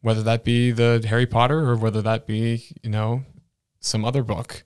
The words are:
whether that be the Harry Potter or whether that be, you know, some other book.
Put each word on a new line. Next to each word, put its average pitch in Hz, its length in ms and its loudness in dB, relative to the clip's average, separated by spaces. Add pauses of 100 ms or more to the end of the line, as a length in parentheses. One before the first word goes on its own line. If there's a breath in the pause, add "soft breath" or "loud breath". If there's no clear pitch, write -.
whether 113 220 0
that 113 200 0
be 120 280 2
the 117 360 2
Harry 117 200 2
Potter 123 320 2
or 123 180 2
whether 110 240 0
that 110 260 -2
be, 117 380 -2 (160)
you 113 80 -10
know, 110 340 -2 (560)
some - 240 -2
other 123 200 0
book. 104 420 -6